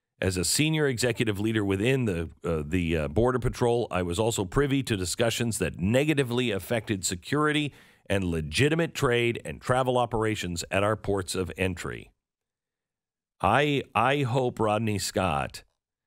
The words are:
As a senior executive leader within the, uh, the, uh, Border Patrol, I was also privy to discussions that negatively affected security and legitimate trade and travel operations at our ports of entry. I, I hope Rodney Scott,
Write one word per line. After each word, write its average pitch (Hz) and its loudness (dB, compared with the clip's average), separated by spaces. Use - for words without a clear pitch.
As 92 0
a 90 0
senior 151 2
executive 117 0
leader 110 0
within 113 2
the, 85 -2
uh, 82 -2
the, 82 0
uh, 76 -2
Border 117 2
Patrol, 120 0
I 90 0
was 87 -2
also 110 0
privy 135 2
to 110 -2
discussions 117 -2
that 82 -2
negatively 127 2
affected 101 -2
security 147 -2
and 98 0
legitimate 92 0
trade 120 0
and - -12
travel 127 2
operations 110 -2
at 98 2
our 107 2
ports 98 -4
of 92 -4
entry. 90 -6
I, 135 4
I 135 2
hope 123 0
Rodney 107 0
Scott, 82 -2